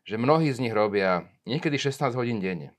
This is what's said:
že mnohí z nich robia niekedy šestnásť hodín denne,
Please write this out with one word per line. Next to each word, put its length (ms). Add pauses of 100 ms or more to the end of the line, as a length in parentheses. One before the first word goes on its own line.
že 80
mnohí 320
z 160
nich 80
robia 560 (160)
niekedy 320
šestnásť 400
hodín 240
denne, 400